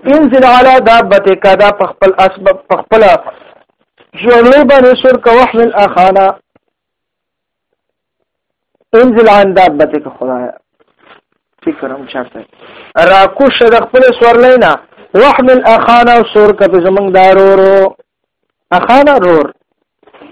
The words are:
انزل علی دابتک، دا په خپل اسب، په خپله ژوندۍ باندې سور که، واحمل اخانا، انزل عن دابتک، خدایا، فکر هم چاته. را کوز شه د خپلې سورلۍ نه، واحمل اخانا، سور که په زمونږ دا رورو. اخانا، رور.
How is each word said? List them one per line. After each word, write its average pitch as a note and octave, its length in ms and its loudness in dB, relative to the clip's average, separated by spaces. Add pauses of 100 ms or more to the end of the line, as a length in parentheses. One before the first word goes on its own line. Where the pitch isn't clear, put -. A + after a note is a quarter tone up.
انزل C4+ 400 0
علی B3+ 360 2
دابتک، G3 640 0 (180)
دا G3+ 100 2
په G3+ 160 -6
خپل - 320 -2
اسب، F#3+ 260 -4 (240)
په F#3 80 -4
خپله A3 340 0 (1120)
ژوندۍ A#3+ 420 2
باندې B3+ 380 2
سور B3+ 180 2
که، A#3+ 100 -2
واحمل A#3 440 0
اخانا، F#3+ 520 0 (2750)
انزل A3+ 340 2
عن G3 260 0
دابتک، D3+ 500 -2 (140)
خدایا، B2+ 340 -10 (1120)
فکر D3 220 -10
هم C3+ 200 -14
چاته. A#2+ 380 -16 (520)
را F#3+ 300 2
کوز C4 320 -2
شه A#3+ 60 2
د A3+ 100 2
خپلې B3+ 360 0 (100)
سورلۍ A#3+ 380 2
نه، F3 140 0 (420)
واحمل B3+ 520 2
اخانا، A#3 480 2 (200)
سور G#3 180 2
که G3 160 -2
په F3+ 160 0
زمونږ F#3+ 280 -2
دا F#3 200 2
رورو. F#3+ 640 2 (760)
اخانا، C4+ 460 0
رور. E3+ 360 -2 (800)